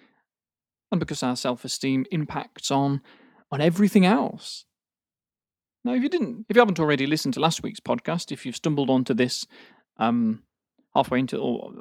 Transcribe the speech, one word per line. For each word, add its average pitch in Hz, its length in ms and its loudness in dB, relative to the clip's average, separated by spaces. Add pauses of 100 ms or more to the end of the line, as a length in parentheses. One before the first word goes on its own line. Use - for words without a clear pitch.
(880)
and 180 120 0
because - 200 -6
our 123 140 -2
self-esteem 131 760 -2
impacts - 600 -6
on, 139 300 2 (500)
on 139 80 -4
everything 180 460 4
else. - 580 0 (1200)
Now, 240 120 -2
if 254 60 2
you 269 60 0
didn't, 240 400 -4
if 202 80 -2
you 240 60 10
haven't 196 180 4
already 147 280 2
listened 147 260 -2
to 127 80 -4
last 160 200 0
week's - 200 -10
podcast, 156 500 -4
if - 140 -10
you've 123 100 -8
stumbled 143 340 0
onto 131 240 2
this, 123 320 0 (520)
um, 113 460 0 (520)
halfway 131 240 2
into, 131 200 -2
or, - 420 -4